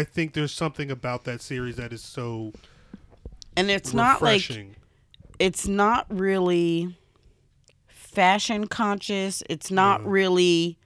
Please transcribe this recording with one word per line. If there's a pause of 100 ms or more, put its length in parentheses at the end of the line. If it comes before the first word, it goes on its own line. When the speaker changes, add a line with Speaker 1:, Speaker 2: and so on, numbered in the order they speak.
Speaker 1:
I
think
there's
something
about
that
series
that
is
so (1040)
Speaker 2:
And
it's
not,
like,
Speaker 1:
refreshing. (600)
Speaker 2:
it's
not
really (920)
fashion
conscious.
It's
not
Speaker 1:
No.
Speaker 2:
really,